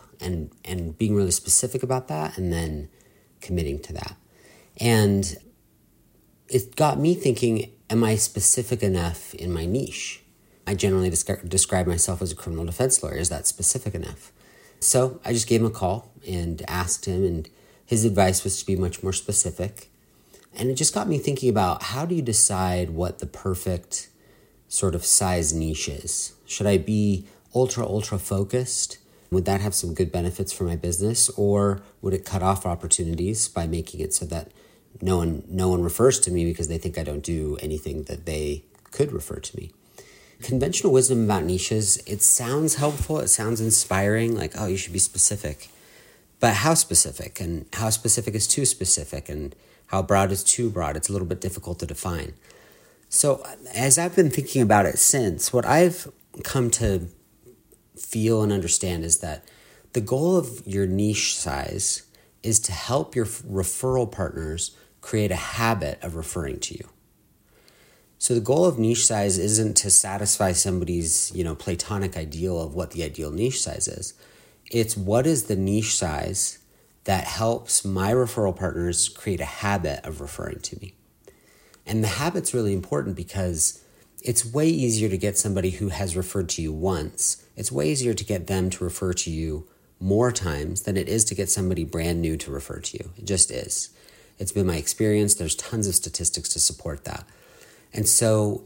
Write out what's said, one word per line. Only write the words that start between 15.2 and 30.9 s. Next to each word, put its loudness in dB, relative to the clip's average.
I -4
just 0
gave 4
him 4
a 2
call -4
and -4
asked -2
him, 0
and 0
his 2
advice 4
was -2
to -8
be 0
much -2
more 0
specific. -4
And 0
it 0
just 2
got -2
me 2
thinking 2
about, 2
how -4
do -2
you 0
decide 2
what -4
the -10
perfect -6
sort 0
of -4
size 2
niche -2
is? -6
Should -4
I 4
be 2
ultra, 2
ultra -2
focused? -2
Would 2
that 2
have -2
some -2
good 0
benefits -2
for -4
my -2
business, 0